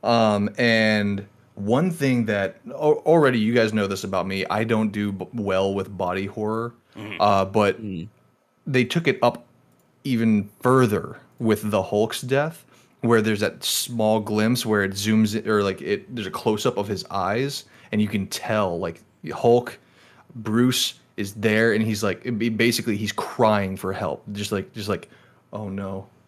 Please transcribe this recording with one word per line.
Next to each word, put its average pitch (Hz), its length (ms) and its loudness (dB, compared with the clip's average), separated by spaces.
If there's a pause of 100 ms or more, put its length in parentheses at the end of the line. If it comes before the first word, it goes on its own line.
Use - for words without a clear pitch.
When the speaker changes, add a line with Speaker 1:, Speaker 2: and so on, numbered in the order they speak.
Speaker 1:
Um, 107 560 2
and 107 680 2 (300)
one 127 360 0
thing 131 360 0
that, 101 300 -2 (120)
al-, 151 360 0
already 147 340 6
you 110 140 2
guys 113 200 4
know 107 140 2
this 95 180 -4
about 92 220 -2
me, 95 220 -4
I 107 140 0
don't 110 300 0
do 104 180 -2
b-, 95 220 -8
well 98 400 0
with 98 240 -6
body 95 300 -2
horror. 113 460 -6 (220)
Speaker 2:
Mm-hmm. 104 240 -12
Speaker 1:
Uh, 98 260 4
but 101 380 0
Speaker 3:
Mm. 95 240 -8 (580)
Speaker 1:
they 127 200 2
took 165 240 0
it - 120 0
up - 240 0 (600)
even 113 440 2 (120)
further 127 560 4 (220)
with 107 300 2
the 101 140 2
Hulk's 107 380 0
death, 143 420 -2 (380)
where 117 180 4
there's 107 200 0
that 104 240 -2
small 110 560 0
glimpse 107 440 0
where 107 200 2
it 95 80 -2
zooms 107 440 2
in, 107 140 -6
or, 104 140 4
like, 95 180 -2
it, 98 340 -4
there's 107 120 -6
a 92 40 -8
close 107 360 -2
up 123 100 -2
of 98 100 -4
his 98 220 -6
eyes, 104 560 -4 (260)
and 107 80 -2
you 107 80 2
can 98 200 -4
tell, 101 500 -2
like, 85 240 -6 (320)
Hulk, 120 460 2 (560)
Bruce 120 600 0 (220)
is 101 160 -6
there, 110 400 2
and 110 100 2
he's 107 200 -2
like, 98 200 -2
it 123 140 -6
be-, 113 120 0
basically 113 480 0
he's 104 140 -4
crying 104 680 0
for 92 160 -6
help, 90 380 -6
just 101 200 -6
like, 95 220 -4
just 101 160 -10
like, 90 200 -4 (440)
"Oh 104 160 -8
no" 98 380 -8 (200)